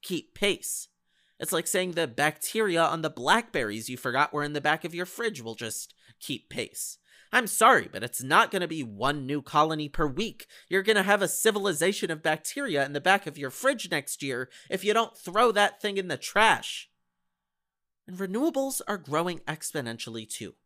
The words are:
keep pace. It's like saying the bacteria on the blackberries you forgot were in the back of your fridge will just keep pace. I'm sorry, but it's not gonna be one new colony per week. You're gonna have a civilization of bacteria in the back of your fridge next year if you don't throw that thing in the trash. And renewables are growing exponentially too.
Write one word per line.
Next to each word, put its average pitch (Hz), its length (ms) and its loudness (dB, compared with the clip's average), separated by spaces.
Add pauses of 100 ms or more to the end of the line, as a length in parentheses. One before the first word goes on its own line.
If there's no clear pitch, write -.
keep - 320 -8
pace. - 560 -4 (500)
It's 135 140 -4
like 165 120 0
saying 185 260 0
the 165 160 0
bacteria 165 760 0
on 160 200 0
the 156 60 0
blackberries 131 760 0
you 123 80 -8
forgot 131 380 0
were 147 100 -2
in 147 80 -4
the 147 80 -2
back 151 240 0
of 160 100 -8
your 175 120 -6
fridge 214 360 -6
will 113 140 -10
just - 400 -10 (240)
keep - 300 -10
pace. - 480 -8 (340)
I'm 233 160 4
sorry, 220 420 6
but 98 140 -6
it's - 180 -6
not 160 300 4
gonna 180 160 -2
be 151 160 -6
one 127 420 -4
new 143 160 -2
colony 156 460 2
per 156 180 0
week. 160 400 -4 (220)
You're 190 160 2
gonna 202 200 4
have 202 180 4
a 180 80 2
civilization 196 800 0
of 156 100 -6
bacteria 156 640 0
in 143 60 -8
the 143 80 -2
back 185 280 4
of 143 100 -12
your 139 120 -6
fridge 233 400 -2
next - 320 -4
year 127 280 -4 (200)
if 185 140 -4
you 202 100 2
don't 226 240 0
throw 220 360 2
that 202 280 2
thing 202 140 -2
in 190 140 -4
the 139 80 -4
trash. - 720 2 (1160)
And 180 120 -14
renewables 262 720 0
are 202 80 0
growing 160 500 -2
exponentially 117 800 -8
too. - 280 -10 (100)